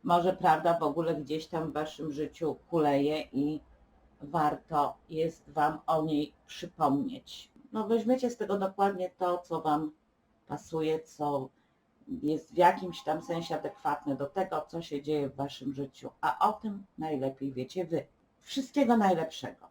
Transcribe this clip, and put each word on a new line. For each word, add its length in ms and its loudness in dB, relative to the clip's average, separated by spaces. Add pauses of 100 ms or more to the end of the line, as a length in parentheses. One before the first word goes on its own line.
Może 300 4
prawda 460 4
w 40 0
ogóle 320 0
gdzieś 320 -6
tam 220 -4
w 40 -10
waszym 380 -6
życiu 440 -4 (140)
kuleje 520 4
i 400 -2 (600)
warto 760 0 (120)
jest 400 -4
wam 380 0
o 140 2
niej 320 0 (120)
przypomnieć. 1040 -2 (200)
No, 160 -2
weźmiecie 420 2
z 80 -6
tego 200 -2
dokładnie 600 0
to, 200 0
co 240 -6
wam 300 0 (560)
pasuje, 520 -2
co 500 -4 (580)
jest 460 -4
w 40 -2
jakimś 460 4
tam 180 -2
sensie 340 -4
adekwatne 600 -4
do 100 -4
tego, 420 -4
co 140 -8
się 200 -6
dzieje 280 -2
w 60 -14
waszym 380 -6
życiu, 360 -10 (120)
a 280 2
o 40 0
tym 320 -8 (120)
najlepiej 560 -4
wiecie 320 -4
wy. 220 -4 (340)
Wszystkiego 560 2
najlepszego. 720 0